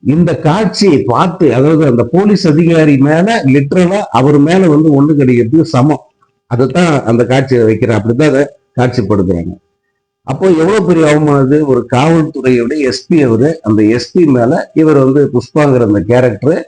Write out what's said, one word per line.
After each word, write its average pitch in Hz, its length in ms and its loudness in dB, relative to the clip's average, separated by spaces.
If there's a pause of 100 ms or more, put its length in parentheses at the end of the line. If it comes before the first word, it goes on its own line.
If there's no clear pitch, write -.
இந்த 165 360 0
காட்சியை 175 640 0
பார்த்து, 147 520 -2
அதாவது 151 320 2
அந்த 117 180 0
போலீஸ் 196 440 0
அதிகாரி 160 500 2
மேல 170 460 0
லிட்டரலா 156 560 0 (100)
அவர் 139 280 2
மேல 175 300 2
வந்து 156 240 2
ஒண்ணு 143 200 2
கடிக்கிறதுக்கு 127 640 0
சமம். 135 280 0 (480)
அதைத்தான் 156 420 0 (120)
அந்த 117 200 0
காட்சியை 127 400 0
வைக்கிறேன், 110 340 0
அப்படித்தான் 120 340 0
அதை 135 100 0 (320)
காட்சிப்படுத்துறாங்க. 95 760 -2 (760)
அப்போ 165 220 -4
எவ்வளவு 180 380 0
பெரிய 165 220 2
அவமானம் 147 380 0
இது? 147 200 0
ஒரு 127 140 0 (100)
காவல்துறையோட 131 880 0
எஸ் 131 280 -4
பி 170 160 0
அவரு, 120 260 0 (140)
அந்த 107 200 0
எஸ் 117 300 0
பி 180 140 2
மேல 127 480 0
இவர் 156 240 2
வந்து 135 240 2 (100)
புஷ்பாங்கிற 127 500 0
அந்த 104 180 0
கேரக்டர் 123 680 -2